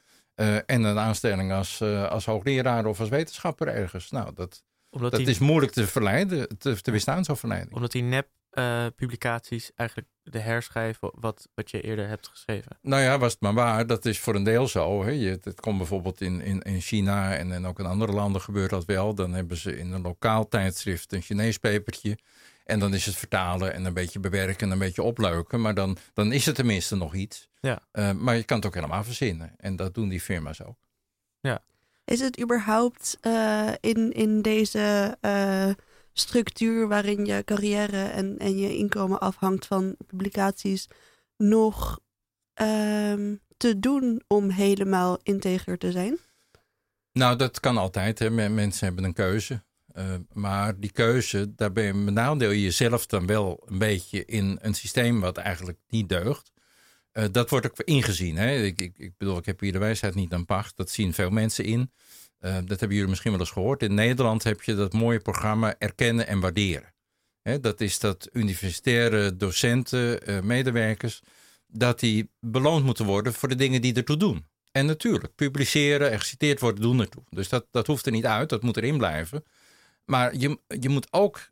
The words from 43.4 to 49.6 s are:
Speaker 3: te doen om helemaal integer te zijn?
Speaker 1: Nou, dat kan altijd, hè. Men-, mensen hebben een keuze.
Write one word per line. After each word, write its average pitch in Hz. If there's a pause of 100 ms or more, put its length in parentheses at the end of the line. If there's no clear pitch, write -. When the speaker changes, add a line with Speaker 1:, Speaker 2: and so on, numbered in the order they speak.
Speaker 3:
te 226
doen 254
om 202
helemaal 190
integer 185
te 180
zijn? 190 (920)
Speaker 1:
Nou, 123
dat 127
kan 123
altijd, 98
hè. 110
Men-, 110
mensen 104
hebben 92
een 90
keuze. 101 (300)